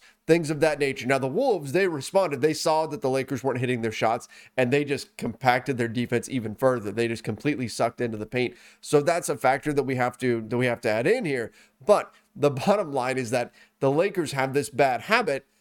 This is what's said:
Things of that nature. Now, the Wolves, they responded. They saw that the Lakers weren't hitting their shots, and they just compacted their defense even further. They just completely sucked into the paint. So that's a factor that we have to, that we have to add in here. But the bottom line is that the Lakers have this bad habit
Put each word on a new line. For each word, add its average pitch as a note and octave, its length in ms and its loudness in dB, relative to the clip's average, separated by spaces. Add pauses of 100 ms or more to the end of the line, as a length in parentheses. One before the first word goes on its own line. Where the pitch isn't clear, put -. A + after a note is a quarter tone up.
(280)
Things D#3+ 240 4
of D3+ 80 -4
that D3+ 180 4
nature. C3+ 300 -2
Now, C3+ 100 4
the C3 80 -2
Wolves, E3+ 460 0
they F#3+ 160 2
responded. D#3+ 520 0
They D3+ 140 4
saw D#3 320 0
that D3 160 -8
the C3+ 80 0
Lakers C3 340 -2
weren't B2+ 180 -2
hitting B2 200 0
their A2+ 100 -2
shots, A#2 360 0 (280)
and B2+ 160 2
they D3 140 2
just C#3 320 -6
compacted B2+ 640 0
their A#2 80 0
defense A#2 420 -2
even A2 240 -4
further. A#2+ 380 0
They A#2 160 0
just A2+ 160 -6
completely B2+ 440 -4
sucked A#2 320 -2
into A#2 160 -4
the G#2+ 120 -8
paint. B2 260 -2 (260)
So D3 220 2
that's E3+ 260 0
a D3+ 80 -2
factor C#3 380 0
that C3+ 80 0
we C3 140 -4
have B2 240 -2
to, A#2 300 -2
that A#2+ 80 -2
we B2+ 100 2
have A#2 140 -2
to A#2 80 0
add A2+ 180 0
in A#3 180 2
here. B2 260 -4 (320)
But F#3+ 300 2 (220)
the C#3 160 2
bottom E3 420 0
line B2+ 240 0
is A#2+ 140 -4
that A#2+ 200 -2 (280)
the C3+ 120 2
Lakers E3 420 0
have C3+ 200 0
this C#3+ 160 -2
bad B2+ 320 2
habit F#3 460 0 (140)